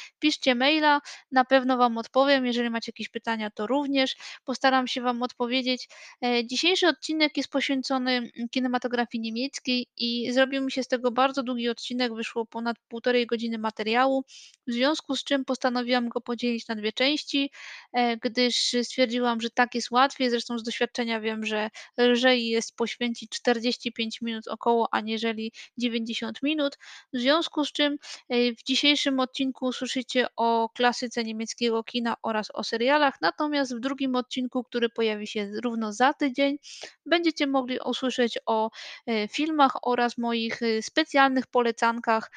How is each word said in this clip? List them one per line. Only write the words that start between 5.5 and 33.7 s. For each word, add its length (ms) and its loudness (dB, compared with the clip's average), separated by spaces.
E, 240 2
dzisiejszy 400 2
odcinek 500 0
jest 140 -4
poświęcony, 600 0
mm, 400 -4
kinematografii 680 -2
niemieckiej 680 -4
i 340 -2
zrobił 320 2
mi 80 -2
się 120 -2
z 40 -10
tego 240 0
bardzo 320 2
długi 260 -2
odcinek, 440 -4
wyszło 320 -6
ponad 320 -6
półtorej 400 0
godziny 300 -2
materiału, 680 2
w 40 -4
związku 440 0
z 80 -6
czym 220 0
postanowiłam 640 0
go 120 -4
podzielić 460 -2
na 80 -4
dwie 180 -4
części, 580 0
e, 240 2
gdyż 680 0
stwierdziłam, 580 0
że 80 -4
tak 260 0
jest 160 -6
łatwiej. 380 2
Zresztą 300 -4
z 40 -12
doświadczenia 560 -4
wiem, 260 -6
że 240 -2
lżej 500 4
jest 280 -2
poświęcić 560 -4
czterdzieści 600 -2
pięć 300 -6
minut 260 -6
około, 440 0
aniżeli 600 -2
dziewięćdziesiąt 640 -4
minut. 340 0
W 60 -2
związku 460 2
z 60 -8
czym, 260 0
e, 220 2
w 120 -10
dzisiejszym 560 2
odcinku 460 -2
usłyszycie 680 -2
o 340 2
klasyce 540 0
niemieckiego 600 -2
kina 400 -2
oraz 300 -2
o 100 -6
serialach, 580 2
natomiast 540 0